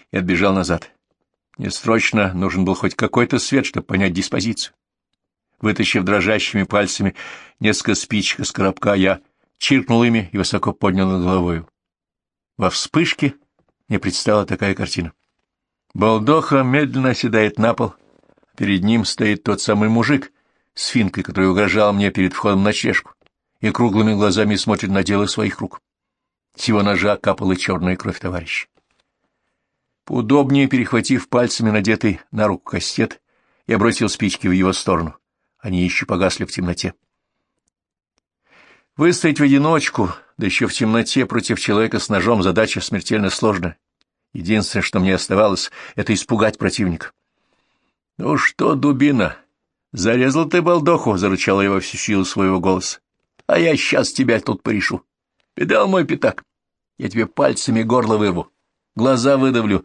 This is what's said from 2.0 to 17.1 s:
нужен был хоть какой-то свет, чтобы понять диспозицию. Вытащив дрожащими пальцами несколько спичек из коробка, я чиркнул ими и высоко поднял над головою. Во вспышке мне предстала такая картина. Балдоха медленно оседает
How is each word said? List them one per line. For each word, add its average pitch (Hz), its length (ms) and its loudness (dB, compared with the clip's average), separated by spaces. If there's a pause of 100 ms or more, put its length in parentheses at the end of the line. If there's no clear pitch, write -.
нужен 90 320 -2
был 95 80 0
хоть - 220 -4
какой-то 120 420 0
свет, 127 280 0
чтобы - 200 -6
понять 95 280 0
диспозицию. 95 600 -4 (880)
Вытащив 107 420 0
дрожащими 101 600 0
пальцами 98 520 -2 (440)
несколько 107 360 0
спичек - 440 -4
из - 120 -6
коробка, 101 440 0
я 95 260 2 (380)
чиркнул 120 440 2
ими 113 280 0
и 104 60 -4
высоко 98 360 -2
поднял 95 340 0
над 92 140 0
головою. 87 480 -2 (880)
Во 95 120 0
вспышке - 640 -2 (520)
мне 101 120 -2
предстала 104 460 0
такая 98 280 -2
картина. 90 400 -6 (800)
Балдоха 127 680 2
медленно 131 460 0
оседает 110 500 0